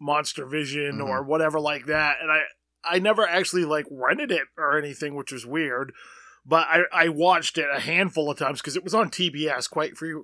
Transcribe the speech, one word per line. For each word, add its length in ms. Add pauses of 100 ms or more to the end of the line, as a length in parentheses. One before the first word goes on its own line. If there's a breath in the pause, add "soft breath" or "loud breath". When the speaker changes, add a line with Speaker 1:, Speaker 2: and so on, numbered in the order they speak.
Speaker 1:
Monster 460
Vision 520
Speaker 2:
Mm-hmm. 40
Speaker 1:
or 200
whatever 380
like 260
that, 360
and 80
I, 100 (440)
I 140
never 300
actually, 360
like, 260
rented 420
it 100 (140)
or 220
anything, 380
which 160
was 120
weird. 480 (540 loud breath)
But 240
I, 120 (100)
I 160
watched 500
it 160
a 60
handful 500
of 80
times 240
'cause 140
it 80
was 100
on 160
T 180
B 200
S 200
quite 300
fre-, 240